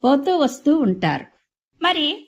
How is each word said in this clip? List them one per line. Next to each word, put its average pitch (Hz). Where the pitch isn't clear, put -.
పోతూ 277
వస్తూ 294
ఉంటారు. 185
మరి 339